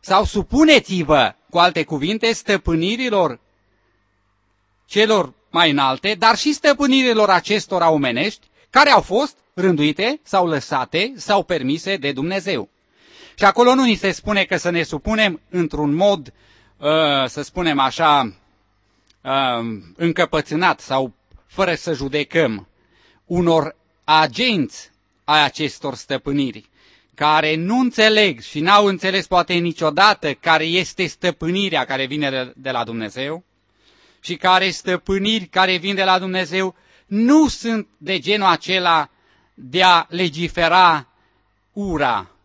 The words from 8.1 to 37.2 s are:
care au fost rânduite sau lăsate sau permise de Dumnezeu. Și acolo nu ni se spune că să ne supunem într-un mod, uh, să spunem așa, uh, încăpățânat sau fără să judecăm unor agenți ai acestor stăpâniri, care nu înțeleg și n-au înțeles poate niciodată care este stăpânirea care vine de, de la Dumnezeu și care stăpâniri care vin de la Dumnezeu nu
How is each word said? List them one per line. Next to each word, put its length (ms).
care 200
au 100
fost 360
rânduite 680
sau 240
lăsate 680
sau 260
permise 540
de 160
Dumnezeu. 560
Și 60
acolo 300
nu 100
ni 100
se 160
spune 340
că 120
să 140
ne 120
supunem 580
într-un 440
mod, 380
uh, 500
să 160
spunem 360
așa, 560
uh, 580
încăpățânat 840
sau 340
fără 280
să 180
judecăm 760
unor 520
agenți 840
ai 200
acestor 500
stăpâniri, 720
care 420
nu 220
înțeleg 640
și 200
n-au 260
înțeles 400
poate 260
niciodată 840
care 300
este 420
stăpânirea 760
care 200
vine 260
de, 260
de 140
la 140
Dumnezeu 600
și 160
care 340
stăpâniri 760
care 320
vin 180
de 100
la 140
Dumnezeu 560
nu 420